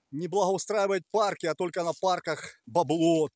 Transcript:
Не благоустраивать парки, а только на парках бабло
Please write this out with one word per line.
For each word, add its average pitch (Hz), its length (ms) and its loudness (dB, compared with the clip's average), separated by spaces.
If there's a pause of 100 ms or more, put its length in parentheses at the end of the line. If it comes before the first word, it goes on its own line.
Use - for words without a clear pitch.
(120)
Не 160 160 -6
благоустраивать 190 840 0
парки, 202 340 0
а 160 80 0
только 180 300 -4
на 165 100 -2
парках - 720 -4
бабло 160 720 2